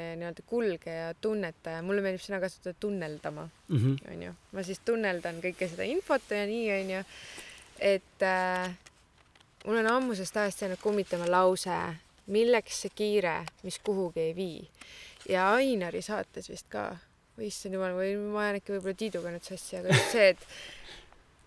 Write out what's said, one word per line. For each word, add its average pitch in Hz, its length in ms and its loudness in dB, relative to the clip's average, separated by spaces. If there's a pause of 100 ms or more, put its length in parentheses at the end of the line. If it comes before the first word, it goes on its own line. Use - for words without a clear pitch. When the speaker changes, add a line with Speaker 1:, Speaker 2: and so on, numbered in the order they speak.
(200)
Speaker 1:
nii-öelda 170 260 -8
kulgeja, 170 600 -2 (100)
tunnetaja, 175 640 -4
mulle 196 240 0
meeldib 185 160 -2
sõna 202 180 -4
kasutada 180 400 -4
tunneldama, 160 680 -4 (220)
Speaker 2:
Mhm. 135 260 4 (160)
Speaker 1:
on 170 100 -10
ju. 175 120 -10 (180)
Ma 196 120 -6
siis 185 160 -8
tunneldan 180 640 0
kõike 180 280 -2
seda 175 140 -6
infot 277 460 0
ja 208 160 0
nii, 226 220 -2 (140)
on 190 100 -4
ju. 190 120 -4 (760)
Et, 196 420 2
äh, 185 480 2 (960)
mul 214 120 2
on 220 100 4
ammusest 233 500 2
ajast 208 240 0
jäänud 185 180 -2
kummitama 190 460 0
lause, 180 680 4 (320)
"Milleks 220 540 4
see 196 140 -6
kiire, 185 500 2 (180)
mis 185 160 -8
kuhugi 190 400 -2
ei 160 160 0
vii?" 180 340 -6 (600)
Ja 190 260 6
Ainari 196 460 2
saates - 480 -6
vist - 200 -14
ka, 202 280 -6 (400)
või 220 100 -6
issand 196 260 -8
jumal, 185 200 -2
või 190 220 0
ma 208 300 -2
jään 202 160 0
äkki 202 160 -6
võib-olla 185 180 -4
Tiiduga 180 360 -4
nüüd 170 120 -10
sassi, - 340 -10
aga 180 100 -4
just - 240 6
see, 208 180 8
et, 180 80 6 (1080)